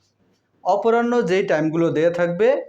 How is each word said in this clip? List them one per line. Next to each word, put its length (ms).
অপরাহ্ন 640
যেই 220
টাইমগুলো 420
দেয়া 240
থাকবে, 560